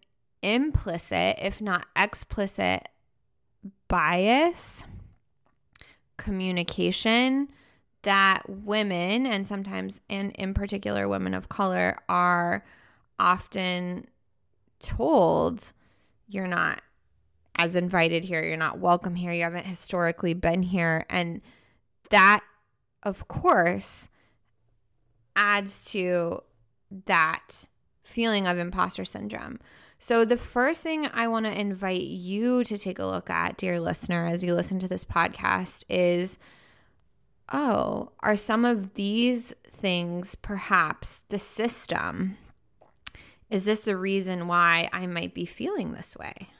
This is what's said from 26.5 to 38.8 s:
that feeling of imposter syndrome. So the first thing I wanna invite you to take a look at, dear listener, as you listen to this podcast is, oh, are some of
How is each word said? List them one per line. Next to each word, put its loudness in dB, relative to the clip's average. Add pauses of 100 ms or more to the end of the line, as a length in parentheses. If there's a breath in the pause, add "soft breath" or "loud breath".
that 0 (360)
feeling 0
of 0
imposter -2
syndrome. -10 (380 soft breath)
So 2
the 4
first 0
thing -2
I -2
wanna 0
invite -2
you 0
to -6
take -6
a -4
look -4
at, 0
dear -2
listener, -2
as -2
you 0
listen 0
to -4
this -6
podcast -2
is, 2 (1120 soft breath)
oh, 0
are 2
some 2
of 0